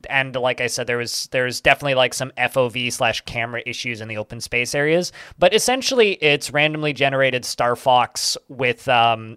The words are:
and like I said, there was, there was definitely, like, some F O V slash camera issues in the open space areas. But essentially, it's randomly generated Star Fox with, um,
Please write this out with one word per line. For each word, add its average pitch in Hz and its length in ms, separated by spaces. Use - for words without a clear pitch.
and 135 240
like 127 260
I 123 60
said, 117 220
there 120 100
was, - 320
there 127 140
was 123 160
definitely, 139 340
like, 127 180
some 131 240
F 123 200
O 127 120
V 120 220
slash 117 360
camera 117 380
issues 120 360
in 110 80
the 110 80
open 107 240
space 120 340
areas. 156 380
But 185 160
essentially, 247 600
it's 147 360
randomly 151 420
generated 135 520
Star 120 320
Fox - 600
with, 123 400
um, 117 480